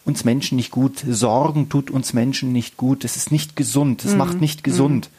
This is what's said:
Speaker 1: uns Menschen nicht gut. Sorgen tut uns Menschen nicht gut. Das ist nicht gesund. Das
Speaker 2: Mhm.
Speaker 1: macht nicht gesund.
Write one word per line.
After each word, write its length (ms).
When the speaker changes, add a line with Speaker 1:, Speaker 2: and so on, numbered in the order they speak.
Speaker 1:
uns 180
Menschen 320
nicht 140
gut. 400
Sorgen 580
tut 220
uns 240
Menschen 380
nicht 260
gut. 260
Das 120
ist 160
nicht 240
gesund. 500
Das 60
Speaker 2:
Mhm. 80
Speaker 1:
macht 200
nicht 240
gesund. 560